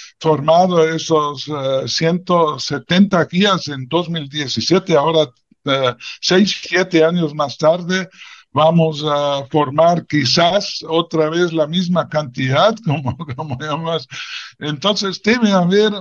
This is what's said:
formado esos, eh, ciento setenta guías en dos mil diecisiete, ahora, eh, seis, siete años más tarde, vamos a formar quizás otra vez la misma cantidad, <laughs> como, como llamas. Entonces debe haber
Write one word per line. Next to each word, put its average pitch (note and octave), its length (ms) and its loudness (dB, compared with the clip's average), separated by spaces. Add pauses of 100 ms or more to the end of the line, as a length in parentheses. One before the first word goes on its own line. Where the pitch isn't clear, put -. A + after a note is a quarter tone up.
(200)
formado D#3+ 640 4
esos, D3+ 640 -2
eh, C3+ 400 -4
ciento E3 720 0
setenta F3 640 2
guías F#3 440 0
en C3 200 -10
dos E3 220 -2
mil D#3 180 -8
diecisiete, D3+ 680 0
ahora, D3+ 340 2 (340)
eh, C3+ 300 0 (260)
seis, F#3 420 2
siete F3 420 2
años E3 300 0
más C#3+ 220 -4
tarde, F3 520 0 (420)
vamos D#3 560 2
a C#3+ 440 -2
formar D#3 560 2
quizás E3+ 800 0
otra D#3+ 400 0
vez E3+ 240 0
la D#3 140 0
misma E3+ 420 -2
cantidad, D3+ 720 0
<laughs> - 60 -20
como, C#3 280 -2 (220)
como D3 240 -10
llamas. D#3+ 460 -6 (520)
Entonces F#3 640 -4
debe A3 300 2
haber G3 480 4